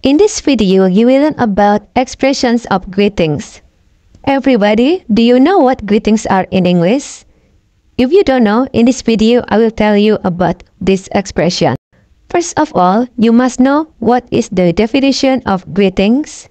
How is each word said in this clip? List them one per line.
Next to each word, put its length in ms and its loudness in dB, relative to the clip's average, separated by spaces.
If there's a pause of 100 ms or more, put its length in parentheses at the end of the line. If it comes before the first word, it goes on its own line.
In 120 2
this 220 2
video, 480 2
you 240 2
will 120 2
learn 200 0
about 400 0 (140)
expressions 680 -2
of 220 -4
greetings. 760 -4 (600)
Everybody, 800 0 (100)
do 80 2
you 200 4
know 180 4
what 260 0
greetings 420 0
are 260 -2
in 140 0
English? 600 -2 (720)
If 140 0
you 100 4
don't 220 2
know, 280 0
in 140 2
this 160 -2
video, 460 0
I 100 0
will 160 0
tell 220 0
you 260 0
about 400 -4 (180)
this 300 -2
expression. 640 -2 (540)
First 280 -4
of 200 -2
all, 320 0 (100)
you 140 2
must 260 0
know 400 0
what 320 0
is 180 -2
the 240 0
definition 720 0
of 280 -4
greetings 760 -2